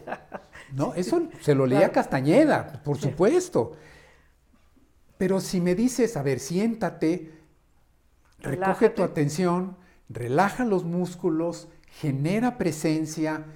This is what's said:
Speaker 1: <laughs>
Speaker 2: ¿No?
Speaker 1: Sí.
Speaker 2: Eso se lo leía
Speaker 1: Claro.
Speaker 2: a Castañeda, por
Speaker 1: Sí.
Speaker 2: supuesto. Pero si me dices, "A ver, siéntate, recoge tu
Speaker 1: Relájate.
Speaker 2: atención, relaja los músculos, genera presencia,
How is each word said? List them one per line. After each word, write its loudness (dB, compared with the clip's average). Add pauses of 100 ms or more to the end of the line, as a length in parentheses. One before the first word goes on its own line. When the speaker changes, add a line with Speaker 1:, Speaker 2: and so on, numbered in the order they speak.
Speaker 1:
<laughs> -14
Speaker 2:
¿No? -2
Speaker 1:
Sí. -4
Speaker 2:
Eso 0 (180)
se 2
lo 4
leía 4
Speaker 1:
Claro. 4
Speaker 2:
a -12
Castañeda, 2
por -2
Speaker 1:
Sí. -8
Speaker 2:
supuesto. 2 (1400)
Pero 0
si -2
me 2
dices, 0
"A -4
ver, 0
siéntate, -2 (1080)
recoge 2
tu -10
Speaker 1:
Relájate. 0
Speaker 2:
atención, 0 (320)
relaja 0
los 0
músculos, -4 (200)
genera -2
presencia, -2 (120)